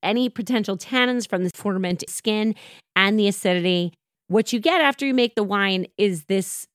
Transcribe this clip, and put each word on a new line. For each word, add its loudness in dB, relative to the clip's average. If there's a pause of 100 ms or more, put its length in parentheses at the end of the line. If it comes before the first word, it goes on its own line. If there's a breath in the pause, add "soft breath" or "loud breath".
any 0
potential -2
tannins 0
from -2
the 0
fermented -4
skin -2 (400 loud breath)
and 4
the 4
acidity. 0 (340)
What 0
you 0
get 2
after 0
you 0
make 2
the 0
wine 0 (100)
is 0
this -2